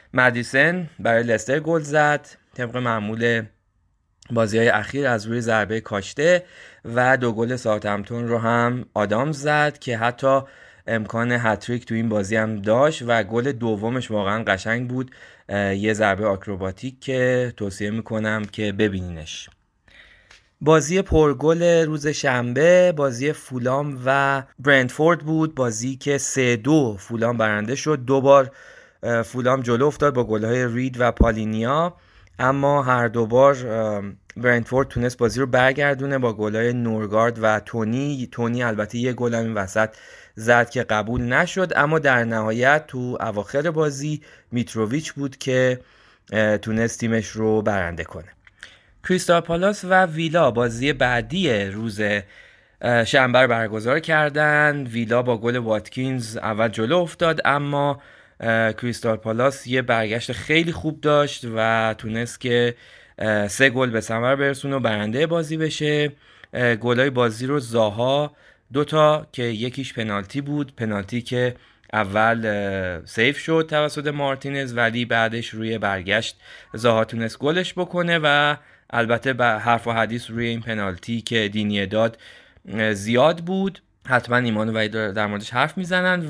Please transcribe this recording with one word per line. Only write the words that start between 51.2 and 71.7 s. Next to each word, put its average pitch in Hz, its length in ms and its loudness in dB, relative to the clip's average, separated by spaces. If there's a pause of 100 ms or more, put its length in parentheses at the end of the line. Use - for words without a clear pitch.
روز، 101 480 -4 (800)
اه، 117 240 2
شنبه 127 340 4
رو 131 80 8
برگزار 113 520 0
کردن. 151 840 2
ویلا 117 380 0
با 120 160 0
گل 120 180 -2
واتکینز 117 840 -4
اول 110 300 -2
جلو 113 300 0
افتاد، 165 480 0
اما، 143 560 0 (380)
اه، 113 340 2
کریستال 113 440 -2
پالاس 120 500 0
یه 127 140 0
برگشت 113 500 -2
خیلی 160 400 0
خوب 156 300 -6
داشت 147 440 2 (100)
و 110 420 2
تونست 113 420 -6
که، 120 360 0 (440)
اه، 104 280 0
سه 135 220 4
گل 127 200 2
به 113 120 -2
ثمر 117 340 0
برسونه 139 400 -2
و 135 40 -2
برنده 113 460 0
بازی 160 320 -2
بشه. 151 540 -2 (420)
اه، 120 220 2
گلای 120 340 2
بازی 120 360 0
رو 143 140 -2
زاها 120 760 0 (380)
دو 143 100 0
تا 151 480 2
که 127 120 -6
یکیش 120 500 -6
پنالتی 107 480 -6
بود، 143 360 -6
پنالتی 107 440 -4
که 123 340 -2 (380)